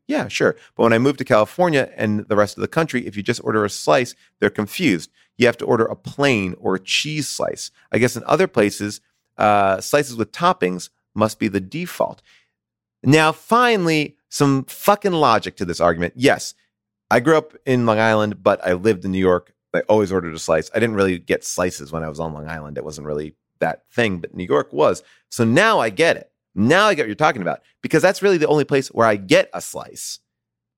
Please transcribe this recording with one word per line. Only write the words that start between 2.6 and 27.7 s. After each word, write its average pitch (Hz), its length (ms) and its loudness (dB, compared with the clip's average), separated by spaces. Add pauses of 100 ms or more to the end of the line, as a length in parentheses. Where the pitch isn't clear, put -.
the 101 60 -4
country, 151 400 -4
if 98 100 -12
you 104 60 -6
just - 200 -4
order 107 220 -2
a 101 60 -4
slice, 139 420 0 (260)
they're 101 120 2
confused. 104 580 -2 (260)
You 120 120 4
have 117 100 0
to - 80 -10
order 113 200 2
a 110 100 -6
plain 110 640 -2
or 98 160 -2
a 95 40 -2
cheese 151 480 -6
slice. - 440 -8 (200)
I - 60 0
guess 120 180 0
in 117 120 -10
other 175 200 2
places, 104 540 -2 (380)
uh, 101 420 2
slices 139 340 -2
with 110 160 -4
toppings 92 580 -2 (260)
must 107 240 -2
be 110 80 0
the 101 120 -2
default." 147 640 -8 (800)
Now, 156 300 4
finally, 180 840 0 (140)
some 139 360 0
fucking - 460 0
logic 117 440 2
to 98 100 -6
this 85 160 -4
argument. 85 340 2
Yes, 123 380 0 (560)
I 117 100 4
grew 147 160 2
up 156 200 -2 (100)
in 127 220 0
Long 107 120 2
Island, 107 440 0
but 101 200 2
I 92 100 0
lived 92 320 0
in 95 60 -4
New 92 60 -2
York. 92 380 0 (200)
I 87 140 0
always 104 220 2
ordered 87 240 -4
a 80 40 -12
slice. 80 360 -2
I 110 40 0
didn't 110 160 0
really 95 220 0
get 85 260 -4
slices 87 480 -6
when 80 120 -6
I 80 60 -8
was 76 100 -12
on 80 120 -8
Long 76 160 -14
Island. 76 300 -12
It 65 80 -8
wasn't 73 220 -14
really 76 260 -8 (260)
that 80 320 -4
thing, 104 280 -2
but - 160 -14
New 87 80 -8
York 135 280 -2
was. 139 300 0 (280)
So - 140 -2
now 175 360 2
I 117 100 0
get 151 260 2
it. - 160 -18 (220)
Now 147 320 4
I 208 80 4
get 147 100 -2
what 113 40 -8
you're 104 80 -6
talking 151 260 0
about, 82 200 -4 (200)